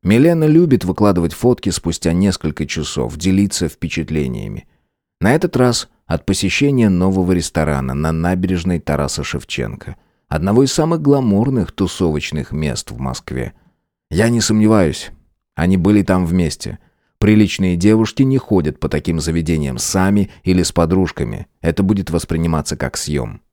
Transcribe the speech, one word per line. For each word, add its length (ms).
Милена 420
любит 380
выкладывать 480
фотки 380
спустя 420
несколько 540
часов, 500
делиться 520
впечатлениями. 1000
На 140
этот 220
раз – 320
от 200
посещения 640
нового 440
ресторана 640
на 180
набережной 680
Тараса 460
Шевченко, 720
одного 360
из 80
самых 300
гламурных 680
тусовочных 800
мест 380
в 80
Москве. 560
Я 180
не 120
сомневаюсь, 720
они 220
были 260
там 240
вместе. 520
Приличные 580
девушки 460
не 160
ходят 400
по 100
таким 320
заведениям 580
сами 520
или 200
с 100
подружками. 720
Это 220
будет 280
восприниматься 680
как 200
съем. 440